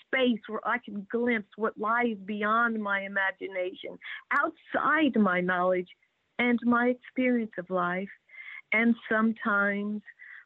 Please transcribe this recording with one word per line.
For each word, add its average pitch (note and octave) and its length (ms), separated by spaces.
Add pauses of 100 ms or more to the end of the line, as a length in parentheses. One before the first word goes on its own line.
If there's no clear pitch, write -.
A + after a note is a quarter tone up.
space B3 420
where G#3+ 200
I A#3 100
can G3+ 340
glimpse A#3 440
what G#3 240
lies A3+ 460
beyond G#3+ 560
my G3 200
imagination, F#3+ 960 (340)
outside C#4+ 880
my F3+ 220
knowledge F3+ 460 (500)
and A#3+ 260
my A#3+ 260
experience B3 680
of F3 140
life. F#3 380 (640)
And A#3 200 (180)
sometimes, G#3 920 (420)